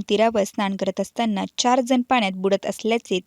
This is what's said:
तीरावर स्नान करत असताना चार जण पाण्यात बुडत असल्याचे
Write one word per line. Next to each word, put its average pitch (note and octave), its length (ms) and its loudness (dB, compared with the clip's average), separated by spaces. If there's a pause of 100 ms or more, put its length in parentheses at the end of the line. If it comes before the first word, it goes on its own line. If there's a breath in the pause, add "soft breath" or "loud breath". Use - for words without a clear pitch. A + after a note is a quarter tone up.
तीरावर A3 360 2
स्नान G3 320 -4
करत F#3+ 240 -4
असताना G3 440 -2 (140)
चार B3+ 220 2
जण B3 280 2
पाण्यात A3 240 2
बुडत F#3+ 340 0
असल्याचे G3+ 600 -2